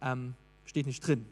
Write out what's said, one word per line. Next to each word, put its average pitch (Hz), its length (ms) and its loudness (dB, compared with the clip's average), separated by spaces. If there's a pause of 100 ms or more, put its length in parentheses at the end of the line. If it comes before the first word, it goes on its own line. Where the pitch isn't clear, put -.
Ähm, 127 320 -2 (300)
steht 143 240 0
nicht - 180 -4
drin. 120 260 4